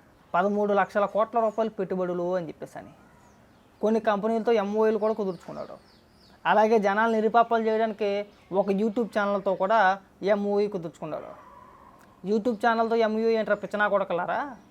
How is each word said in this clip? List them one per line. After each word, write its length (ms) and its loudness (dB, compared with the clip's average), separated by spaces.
పదమూడు 400 0
లక్షల 320 2
కోట్ల 340 0
రూపాయలు 300 0
పెట్టుబడులు 680 -4
అని 120 -4
చెప్పేసి 320 -14
అని 100 -18
కొన్ని 180 0
కంపెనీలతో 520 0
ఎంఓయూలు 460 2
కూడా 160 0
కుదుర్చుకున్నాడు. 640 -8
అలాగే 340 6
జనాలు 320 2
నిరుపాపలు 560 2
చేయడానికి 580 -2
ఒక 160 0
YouTube 520 0
ఛానల్తో 360 -2
కూడా 440 2
ఎంఓయూ 460 0
కుదుర్చుకున్నాడు. 760 -12
YouTube 400 0
ఛానల్తో 280 2
ఎంఓయూ 340 2
ఏంట్రా 260 0
పిచ్చనా 320 -2
కొడకలారా? 680 -2